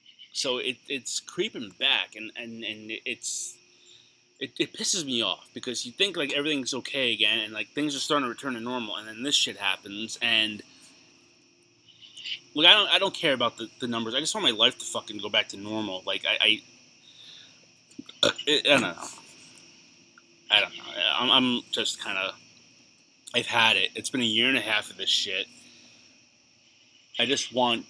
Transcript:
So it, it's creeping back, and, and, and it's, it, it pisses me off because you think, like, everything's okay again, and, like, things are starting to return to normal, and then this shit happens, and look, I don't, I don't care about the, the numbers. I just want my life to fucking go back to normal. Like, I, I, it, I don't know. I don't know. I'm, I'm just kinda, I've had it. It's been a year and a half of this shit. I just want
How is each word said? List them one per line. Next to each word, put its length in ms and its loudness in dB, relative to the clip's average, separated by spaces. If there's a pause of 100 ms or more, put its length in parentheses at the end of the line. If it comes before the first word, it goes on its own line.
(320)
So 260 -2
it, 180 -4 (120)
it's 320 -6
creeping 580 -6
back, 380 0
and, 200 -12
and, 280 -10
and 260 -8 (140)
it's, 520 -8 (840)
it, 180 -10
it 140 -2
pisses 320 -2
me 180 -2
off 300 -2
because 320 -6
you 80 -12
think, 240 0
like, 160 -2
everything's 400 -2
okay 400 -2
again, 280 2
and, 120 -6
like, 220 -6
things 200 -2
are 40 -6
starting 260 0
to 60 -2
return 240 -6
to 60 -8
normal, 360 -6
and 100 -10
then 160 -12
this 120 0
shit 240 2
happens, 640 -4
and 400 2 (1900)
look, 120 6
I 60 12
don't, 160 6
I 100 4
don't 160 0
care 200 2
about 240 0
the, 100 -8 (120)
the 80 -4
numbers. 260 -2
I 60 0
just 140 -2
want 100 -2
my 80 4
life 260 4
to 80 -10
fucking 320 -6
go 100 -6
back 200 0
to 100 -12
normal. 480 -6
Like, 200 -4
I, 140 0
I, 1900 -4 (160)
it, 200 2
I 40 6
don't 120 8
know. 220 -4 (1500)
I 100 8
don't 160 -2
know. 80 -14 (340)
I'm, 120 2
I'm 320 4 (100)
just 300 -4
kinda, 300 -4 (1000)
I've 120 2
had 300 6
it. 180 2
It's 160 -8
been 100 -2
a 40 2
year 240 2
and 80 4
a 60 0
half 280 -2
of 60 -20
this 140 -4
shit. 360 0 (1700)
I 80 2
just 280 0
want 360 2